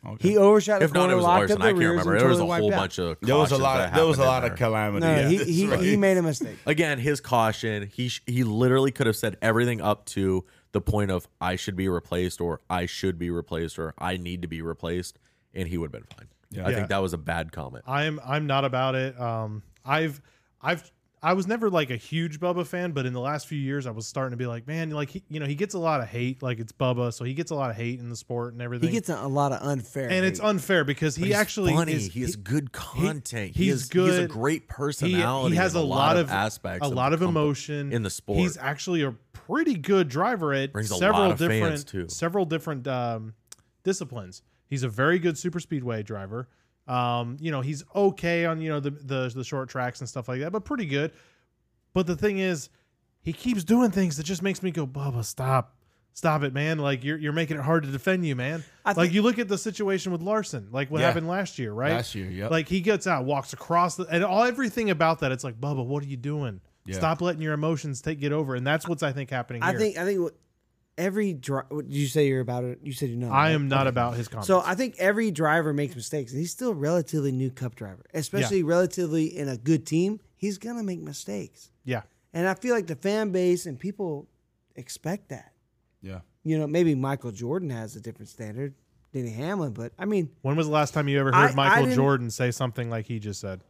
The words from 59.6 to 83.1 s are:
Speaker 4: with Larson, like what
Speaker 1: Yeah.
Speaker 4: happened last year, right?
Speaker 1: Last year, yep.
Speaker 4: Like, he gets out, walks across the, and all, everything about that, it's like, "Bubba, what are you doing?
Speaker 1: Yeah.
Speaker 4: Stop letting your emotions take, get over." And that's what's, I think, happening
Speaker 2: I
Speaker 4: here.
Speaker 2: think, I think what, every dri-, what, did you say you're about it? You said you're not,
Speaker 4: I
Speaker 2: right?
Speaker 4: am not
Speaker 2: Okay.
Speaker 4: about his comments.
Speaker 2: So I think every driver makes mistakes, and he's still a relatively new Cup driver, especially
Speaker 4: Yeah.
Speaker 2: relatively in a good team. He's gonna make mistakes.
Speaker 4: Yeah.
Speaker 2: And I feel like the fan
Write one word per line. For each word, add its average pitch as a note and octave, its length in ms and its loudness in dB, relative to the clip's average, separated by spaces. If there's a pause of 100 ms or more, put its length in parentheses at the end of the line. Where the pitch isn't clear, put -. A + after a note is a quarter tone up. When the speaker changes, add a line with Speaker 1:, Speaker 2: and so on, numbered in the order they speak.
Speaker 4:
with E3+ 120 -4
Larson, F3+ 480 -4
like C3+ 180 -4
what D3+ 120 0
Speaker 1:
Yeah. E3+ 60 6
Speaker 4:
happened D#3+ 200 2
last F#3 320 -4
year, A2+ 140 -4
right? C3 180 0
Speaker 1:
Last A#2 240 -2
year, F#2+ 140 -6
yep. F#2+ 200 -6
Speaker 4:
Like, D#3+ 180 0
he F#3 140 0
gets G3+ 240 0
out, D#3 200 0
walks C#3 280 -4
across E3+ 420 0
the, F3+ 100 -6
and E3 180 0
all, G3+ 200 4
everything A#3+ 460 0
about D#3+ 300 4
that, C3+ 120 0
it's B2+ 120 -4
like, A#2 180 -10
"Bubba, C#3 240 -4
what C#3+ 180 -4
are C#3+ 40 -10
you C#3 100 -8
doing? C3 420 -6 (260)
Speaker 1:
Yeah. F#2+ 100 -8
Speaker 4:
Stop D#3+ 260 0
letting E3+ 220 -2
your D#3 100 -2
emotions D3+ 480 -2
take, D#3 180 -6
get C#3+ 120 -2
over." D3 240 -2
And B2+ 100 -4
that's D3+ 220 0
what's, E3+ 160 -4
I C#3+ 80 0
think, C3 180 -6
happening B2 320 -6
Speaker 2:
I F3 100 2
Speaker 4:
here. - 80 -2
Speaker 2:
think, G#3 200 0
I F3+ 60 -2
think G3 160 0
what, E3+ 120 -2 (640)
every G3 360 0
dri-, C3+ 360 -4
what, D3 180 -6
did C#3 80 -8
you C#3+ 120 2
say C#3+ 200 4
you're C3 140 2
about B2 220 -2
it? B2 200 -6
You C#3+ 100 -10
said B2+ 160 -4
you're A#2 80 -4
not, A#2+ 140 -2
Speaker 4:
I C#3 140 6
Speaker 2:
right? D#3+ 60 4
Speaker 4:
am D3 160 2
not C3+ 140 4
Speaker 2:
Okay. C3+ 80 4
Speaker 4:
about A#2+ 260 0
his A#2+ 120 -4
comments. A2 200 -8
Speaker 2:
So F#3 180 8
I F3+ 100 0
think B3 220 -2
every G#3 340 2
driver D#3 420 2
makes C#3+ 220 -2
mistakes, B2 360 -6
and B2+ 80 -6
he's E3+ 120 -4
still B3 200 -4
a - 40 -2
relatively D3+ 560 0
new B2+ 200 0
Cup B2+ 240 -8
driver, F#2+ 380 -14
especially F#3 460 0
Speaker 4:
Yeah. E3 80 0
Speaker 2:
relatively E3+ 580 2 (120)
in D3 120 -4
a B2+ 80 -4
good D#3 280 0
team. F#3 340 0 (160)
He's G3 220 -6
gonna A#3 260 -8
make F3+ 180 -6
mistakes. F3 720 -12 (140)
Speaker 4:
Yeah. B2 160 -4 (320)
Speaker 2:
And E3+ 140 0
I F#3+ 60 0
feel A#3+ 220 0
like F#3+ 120 -2
the D#3+ 80 -6
fan G#3 360 -2